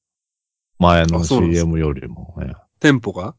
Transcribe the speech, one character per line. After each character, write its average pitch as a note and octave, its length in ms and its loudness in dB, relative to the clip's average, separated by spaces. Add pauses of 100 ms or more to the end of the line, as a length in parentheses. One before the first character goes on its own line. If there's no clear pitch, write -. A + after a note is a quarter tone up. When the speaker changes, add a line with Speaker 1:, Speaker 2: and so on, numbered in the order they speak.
(800)
Speaker 1:
前 E2+ 260 4
の E2 140 0
Speaker 2:
あ、 E2 40 -2
そ B2 140 0
う A2+ 40 2
な E2+ 60 2
ん E2 40 0
で E2+ 60 2
す E2+ 40 2
か。 E2 40 -2
Speaker 1:
シ - 20 -2
ー - 20 -2
エ - 20 -2
ム D#2+ 80 -2
よ D2+ 140 -2
り C2 140 -10
も。 - 340 -16
え C2 80 -8
え。 - 40 -14 (260)
Speaker 2:
テ D3+ 120 4
ン C3 80 2
ポ G#2+ 120 -6
が？ F2+ 280 -10